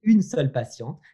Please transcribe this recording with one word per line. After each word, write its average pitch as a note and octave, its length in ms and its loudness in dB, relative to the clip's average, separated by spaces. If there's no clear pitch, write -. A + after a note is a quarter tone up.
une G#3+ 180 4
seule D3 320 -2
patiente A#2 480 -8